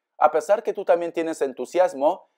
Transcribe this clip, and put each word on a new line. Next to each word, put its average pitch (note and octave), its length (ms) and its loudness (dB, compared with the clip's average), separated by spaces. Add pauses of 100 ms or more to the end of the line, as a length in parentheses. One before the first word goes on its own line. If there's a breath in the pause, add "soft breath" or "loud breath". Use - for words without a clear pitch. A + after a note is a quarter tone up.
(160)
a D3+ 140 4
pesar G3+ 320 0
que G#3 120 -4
tú G3 100 -8
también E3+ 280 0
tienes D#3+ 300 -4
entusiasmo, C#3+ 960 -2